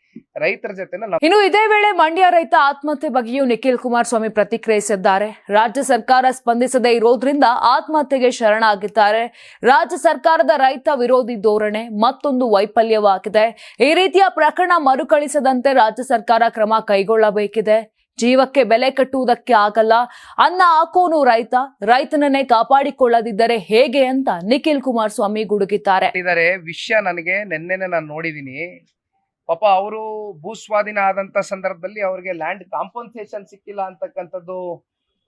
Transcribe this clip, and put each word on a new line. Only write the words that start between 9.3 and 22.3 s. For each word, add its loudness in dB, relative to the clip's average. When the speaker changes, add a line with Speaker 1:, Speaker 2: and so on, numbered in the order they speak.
Speaker 2:
ರಾಜ್ಯ 2
ಸರ್ಕಾರದ 2
ರೈತ 0
ವಿರೋಧಿ 0
ಧೋರಣೆ -2
ಮತ್ತೊಂದು -2
ವೈಫಲ್ಯವಾಗಿದೆ. 0
ಈ 4
ರೀತಿಯ 2
ಪ್ರಕರಣ 0
ಮರುಕಳಿಸದಂತೆ 0
ರಾಜ್ಯ 2
ಸರ್ಕಾರ 0
ಕ್ರಮ -2
ಕೈಗೊಳ್ಳಬೇಕಿದೆ. 0
ಜೀವಕ್ಕೆ 2
ಬೆಲೆ 2
ಕಟ್ಟುವುದಕ್ಕೆ -2
ಆಗಲ್ಲ. 2
ಅನ್ನ 2
ಹಾಕೋನು 2
ರೈತ, 2
ರೈತನನ್ನೇ 0